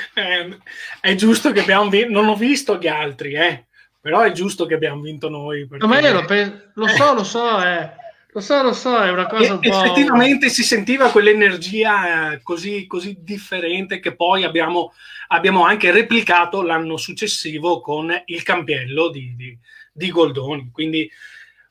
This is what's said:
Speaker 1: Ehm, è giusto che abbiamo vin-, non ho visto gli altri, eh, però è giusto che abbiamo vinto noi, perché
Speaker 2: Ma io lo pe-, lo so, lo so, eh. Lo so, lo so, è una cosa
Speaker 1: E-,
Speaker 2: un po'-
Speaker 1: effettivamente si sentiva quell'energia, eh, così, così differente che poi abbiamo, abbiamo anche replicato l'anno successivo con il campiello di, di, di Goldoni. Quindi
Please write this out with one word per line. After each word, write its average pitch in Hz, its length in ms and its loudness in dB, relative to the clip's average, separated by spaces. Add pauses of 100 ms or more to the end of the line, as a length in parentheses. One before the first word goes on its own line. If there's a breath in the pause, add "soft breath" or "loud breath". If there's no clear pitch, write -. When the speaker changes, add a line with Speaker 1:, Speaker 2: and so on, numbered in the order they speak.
(160 loud breath)
Speaker 1:
Ehm, 180 420 -4 (420 loud breath)
è 190 140 0
giusto 220 380 4
che 202 80 2
abbiamo 196 300 4
vin-, 208 200 2
non 208 180 4
ho 214 80 2
visto 233 420 0
gli 180 100 -4
altri, 147 460 -4
eh, 156 340 -2 (340 soft breath)
però 170 200 0
è 214 100 2
giusto 180 340 -4
che 156 80 -2
abbiamo 147 280 -4
vinto 151 280 -10
noi, 147 380 -8
perché 139 180 -4
Speaker 2:
Ma 247 140 4
io 294 140 4
lo 175 120 0
pe-, 202 480 -2
lo 214 140 -4
so, 277 260 4
lo 220 100 0
so, 226 400 -2
eh. 170 360 -4 (340 loud breath)
Lo 214 60 -8
so, 269 240 2
lo 247 80 2
so, 233 260 -2
è 196 140 4
una 180 160 -2
cosa 220 160 0
Speaker 1:
E-, 233 80 4
Speaker 2:
un 196 80 -4
po'- - 80 0
Speaker 1:
effettivamente 240 840 4
si 233 140 0
sentiva 240 480 2
quell'energia, 196 1200 2
eh, 147 100 -10
così, 190 460 -8
così 190 320 -8
differente 185 800 -6
che 175 160 -6
poi 185 300 2
abbiamo, 165 480 -2 (340 loud breath)
abbiamo 180 380 4
anche 190 260 4
replicato 196 720 2
l'anno 165 340 -2
successivo 160 840 -4
con 156 280 -6 (160)
il 170 160 -10
campiello 151 680 -2
di, 127 260 -12
di, 123 220 -16 (340 loud breath)
di 147 180 -8
Goldoni. 139 600 -2
Quindi 160 400 -6 (600 loud breath)